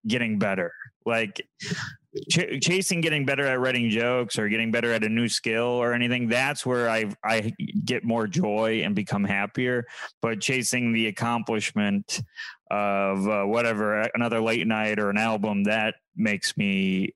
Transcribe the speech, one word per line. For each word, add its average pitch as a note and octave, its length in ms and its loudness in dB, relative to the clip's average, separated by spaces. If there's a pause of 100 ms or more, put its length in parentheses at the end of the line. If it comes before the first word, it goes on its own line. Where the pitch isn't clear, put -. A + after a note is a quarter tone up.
getting A2+ 320 0
better. F#2+ 340 0 (320)
Like, A2+ 420 -2 (840)
ch-, D#3+ 320 0
chasing F3+ 380 0
getting D#3 220 2
better C#3 220 2
at C3 140 2
writing B2 320 2
jokes A#2+ 480 0
or G#2 100 0
getting A2+ 220 0
better A#2 200 2
at A2+ 120 2
a G#2+ 60 0
new A2+ 180 2
skill A2+ 400 0
or B2 260 0
anything, A#2+ 340 0
that's C3 380 0
where A#2+ 240 2
I, A2 240 0 (100)
I A2 300 0 (320)
get B2 180 -2
more A2+ 220 0
joy A2 580 0
and G2 120 0
become G2+ 280 -2
happier. A#2 600 0 (380)
But A2+ 180 -2
chasing B2 500 0
the A2+ 140 2
accomplishment G#2+ 1160 0 (480)
of, G2 560 0
uh, G#2 180 2
whatever, G#2+ 560 2 (140)
another A#2 260 0
late A2+ 240 0
night G#2+ 340 0
or G2+ 120 0
an G#2 80 0
album, G#2+ 460 0
that G#2+ 300 0 (200)
makes G#2 420 -2
me F#2+ 580 0